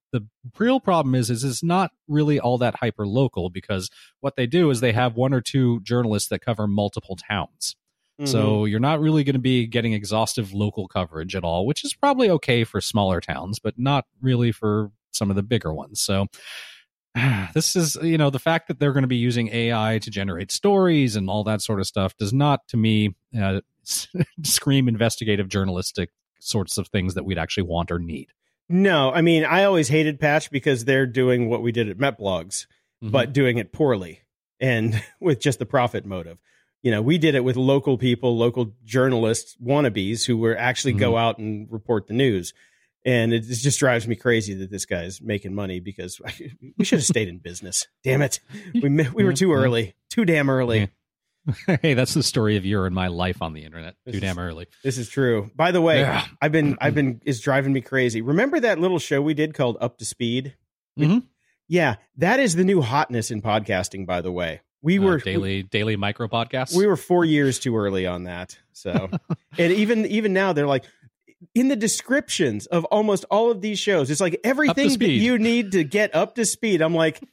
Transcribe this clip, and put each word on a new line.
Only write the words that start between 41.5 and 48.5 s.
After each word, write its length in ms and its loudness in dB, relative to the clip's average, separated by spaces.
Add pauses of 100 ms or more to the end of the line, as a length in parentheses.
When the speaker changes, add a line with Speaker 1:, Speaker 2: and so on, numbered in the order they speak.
Speaker 2:
report 360 -4
the 60 -8
news. 400 0 (520)
And 280 2
it, 160 -2
it 60 -6
just 240 0
drives 280 2
me 80 -2
crazy 400 0
that 140 -10
this 160 -10
guy's 360 -6
making 320 -6
money 260 -6
because 400 -12 (300)
<laughs> 280 -20
we 80 0
should 140 2
have 60 -2
stayed 240 0
in 100 -14
business. 480 -8 (160)
Damn 180 0
it. 180 -4 (340)